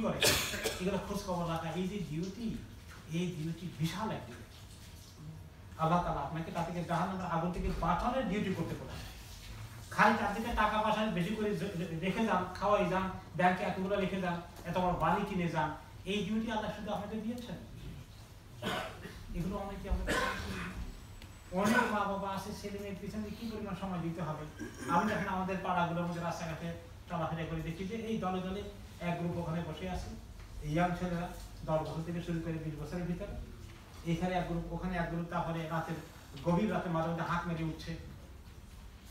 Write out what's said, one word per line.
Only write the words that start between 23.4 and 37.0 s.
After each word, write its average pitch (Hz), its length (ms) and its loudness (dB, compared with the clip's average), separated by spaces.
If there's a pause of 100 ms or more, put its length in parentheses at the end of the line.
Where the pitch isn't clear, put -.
পরিমাণ 196 300 -4
সময় 180 240 0
দিতে 170 220 -2
হবে। 151 160 -4 (500)
আমি 190 160 6
যখন 180 260 2
আমাদের 185 280 2
পাড়াগুলোর 175 420 2
মধ্যে 165 180 -2
রাস্তাঘাটে 165 440 -4 (400)
চলাফেরা 165 420 0
করে 156 180 -2
দেখি 165 220 -2
যে 226 60 -2 (140)
এই 202 140 2
দলে 185 220 2
দলে 202 160 -2 (460)
এক 170 100 4
group 170 220 0
ওখানে 165 280 0
বসে 185 260 -4
আছে, - 140 -2 (560)
এই 151 100 -2
young 175 240 8
ছেলেরা 175 280 0 (420)
দশ 156 180 6
বছর 165 220 -4
থেকে 175 180 -2
শুরু 165 180 0
করে 165 200 0
বিশ 151 160 -2
বছরের 175 300 -4
ভিতরে 175 240 -2 (720)
এখানে 180 280 4
এক 165 140 2
গ্রুপ, 170 240 0
ওখানে 180 240 0
এক 165 140 2
গ্রুপ, 170 200 0
তারপরে 165 380 0
রাতের, 160 260 0 (500)
গভীর 190 260 6
রাতে 175 200 0
মাঝে 165 180 2